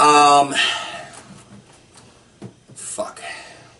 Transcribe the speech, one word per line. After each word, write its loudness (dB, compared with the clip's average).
Um, 4
fuck. -14